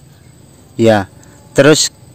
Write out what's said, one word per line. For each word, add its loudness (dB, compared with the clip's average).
Ya. -2
Terus 0